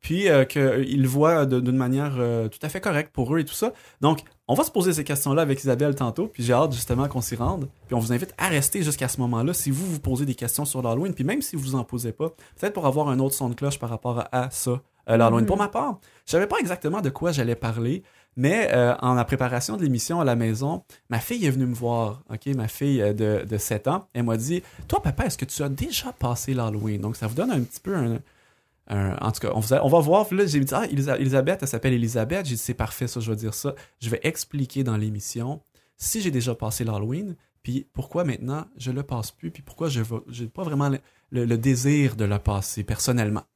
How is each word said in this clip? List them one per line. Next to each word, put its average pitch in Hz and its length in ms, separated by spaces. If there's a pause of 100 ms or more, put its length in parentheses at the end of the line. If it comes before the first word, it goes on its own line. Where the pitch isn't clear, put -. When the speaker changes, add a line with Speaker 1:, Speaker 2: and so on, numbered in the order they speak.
Speaker 1:
puis, 185 300
euh, 135 160
qu'ils 135 560
le 131 60
voient 147 360
de, 127 160
d'une 127 160
manière, 135 420
euh, 117 300
tout - 140
à 151 80
fait 190 100
correcte 156 320
pour 131 220
eux 165 60
et 147 40
tout 139 100
ça. 220 200 (260)
Donc, 147 200 (280)
on 120 60
va 269 100
se 320 60
poser 180 240
ces 151 100
questions-là 143 380
avec 139 180
Isabelle 135 340
tantôt, 135 320
puis 135 160
j'ai 120 120
hâte 143 180
justement 123 340
qu'on 139 140
s'y 113 160
rende, 139 320 (180)
puis - 80
on 120 40
vous 113 160
invite 147 240
à 185 100
rester 165 340
jusqu'à 143 260
ce - 120
moment-là 123 320
si - 180
vous 143 140
vous 165 160
posez 131 240
des 135 100
questions 123 300
sur 135 160
l'Halloween, 127 320
puis - 120
même 233 180
si - 120
vous 135 200
en 123 100
posez 120 280
pas, 160 180 (280)
peut-être 208 140
pour 170 140
avoir 143 220
un 127 100
autre 135 160
son 123 160
de 120 40
cloche 139 240
par 117 120
rapport 120 300
à, - 80 (160)
à 131 60
ça, 123 300 (300)
euh, 113 80
l'Halloween. 117 240
Speaker 2:
Mhm. 110 40
Speaker 1:
Pour 104 120
ma 202 100
part, 254 320 (240)
je - 80
savais 180 140
pas 208 120
exactement 180 440
de 139 80
quoi 165 220
j'allais 120 220
parler, 117 480 (340)
mais, 170 360
euh, 123 280
en 127 140
la 120 100
préparation 123 520
de 190 60
l'émission 151 380
à 156 40
la 123 120
maison, 120 460 (280)
ma 117 80
fille 233 280
est 139 40
venue 131 160
me 123 80
voir, 117 480 (100)
OK, 110 220
ma 110 140
fille, 135 340
euh, 104 100
de, 107 320
de 107 140
sept 107 300
ans, 185 260
elle 123 100
m'a 113 120
dit, « 156 260 (260)
Toi, 403 140
papa, - 240
est-ce - 100
que - 80
tu - 180
as 143 60
déjà 247 440
passé 123 420
l'Halloween ? » 107 480
Donc, 107 140
ça 113 100
vous 113 80
donne 208 160
un 160 100
petit - 200
peu 196 140
un, 117 240 (720)
un, 98 300
en 110 120
tout - 80
cas, 113 140
on 110 60
vous 110 120
a, 143 120
on 139 40
va 165 120
voir. 180 260
Puis 185 100
là, 196 100
j'ai 147 140
dit, « 135 160
Ah, 220 140
Elisa-, 139 280
Elisabeth, 139 440
elle 135 60
s'appelle 127 260
Elisabeth. » 120 520
J'ai 123 100
dit, « - 80
C'est 120 100
parfait, - 320
ça, 120 140
je 113 100
vais 110 60
dire 107 180
ça. 139 200 (260)
Je 110 100
vais 120 120
expliquer 139 600
dans 113 120
l'émission 107 640 (360)
si - 240
j'ai 185 100
déjà 123 240
passé 110 300
l'Halloween, 120 520 (260)
puis 131 300
pourquoi 170 320
maintenant 139 400 (140)
je 127 120
le 135 120
passe 120 280
plus, 165 200
puis 147 120
pourquoi - 260
je 131 120
vais, 113 160 (120)
j'ai 120 180
pas 180 160
vraiment 143 260
le, 135 100 (320)
le, 123 140
le 117 140
désir 131 580
de 110 80
le 101 140
passer 101 460
personnellement. » 110 580 (140)